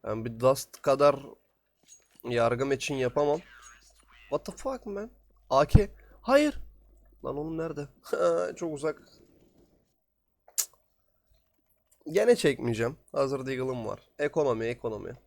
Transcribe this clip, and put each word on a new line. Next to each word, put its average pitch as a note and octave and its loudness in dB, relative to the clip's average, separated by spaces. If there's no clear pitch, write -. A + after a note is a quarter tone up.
Ben A2+ -6
bir A#2 -10
Dust C3 0
kadar C#3+ 4
yargı A#2+ 0
için C#3 -4
yapamam. C#3+ 0
What D3 -4
the G3 -10
fuck C4 -8
man? G#3 -10
A C3+ 4
K. - 6
Hayır. D4 4
Lan C3 -6
oğlum D#3+ -6
nerede? D3 -8
<laughs> F3 0
Çok E3 -6
uzak. D3 -6
Gene A3 6
çekmeyeceğim. A#2 0
Hazır C3+ -2
Deagle'ım C3 -6
var. G2+ -8
Ekonomi, C#3+ 0
ekonomi. A2+ -6